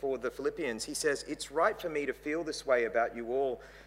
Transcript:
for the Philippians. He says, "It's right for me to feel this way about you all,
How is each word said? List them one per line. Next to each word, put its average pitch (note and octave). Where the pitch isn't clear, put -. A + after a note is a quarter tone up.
for C3+
the A#2
Philippians. C#3
He D3
says, C#3+
"It's -
right E3+
for F3
me D3
to -
feel D#3
this D#3
way B2
about A#2
you A#2
all, B2+